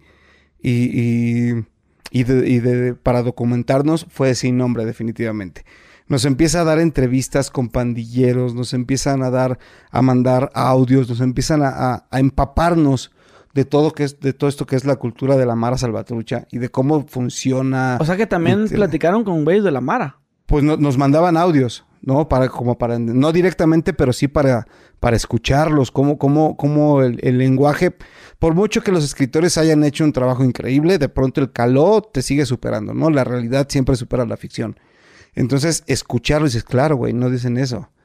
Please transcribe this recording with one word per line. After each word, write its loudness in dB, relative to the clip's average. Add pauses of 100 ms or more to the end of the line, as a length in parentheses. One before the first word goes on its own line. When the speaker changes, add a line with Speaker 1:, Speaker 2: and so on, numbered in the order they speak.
(600)
Speaker 1:
y, 0 (500)
y, -2 (460)
y 0
de, 2
y 2
de, 0
para 0
documentarnos -2
fue 0
Sin -2
nombre, -2
definitivamente. -8 (420)
Nos 0
empieza 2
a 0
dar 2
entrevistas 0
con -4
pandilleros, -2
nos -8
empiezan -2
a -2
dar, -2 (320)
a -2
mandar 2
audios, 2
nos -4
empiezan 0
a, 2
a, -4
a -4
empaparnos 0 (420)
de 0
todo 2
que -4
es, -6
de -2
todo -2
esto -4
que -2
es -2
la 0
cultura -2
de 2
la 0
Mara -2
Salvatrucha -6
y -8
de -6
cómo 0
funciona -2
Speaker 2:
O -2
sea -2
que -2
también 0
Speaker 1:
el 0
Speaker 2:
platicaron 0
con -2
güeyes 2
de 0
la -2
Mara. -4 (280)
Speaker 1:
Pues, 2
no-, 2
nos 0
mandaban 4
audios, 0 (180)
¿no? 0
Para, 2
como -4
para, -2
no 2
directamente, 2
pero 2
sí -2
para, 2 (320)
para 0
escucharlos, 0
cómo, 0
cómo, 2
cómo 2
el, 0
el 2
lenguaje, 2 (460)
por 2
mucho 0
que -2
los 2
escritores 0
hayan 4
hecho 0
un 2
trabajo 0
increíble, 0
de -2
pronto -2
el -2
caló 2
te -6
sigue -2
superando, -6
¿no? 0
La 2
realidad -2
siempre 0
supera -4
la -8
ficción. -10 (540)
Entonces, -2
escucharlo -2
y 0
dices, -4
"Claro, 0
güey, -2
no -2
dicen -2
eso", -6 (140)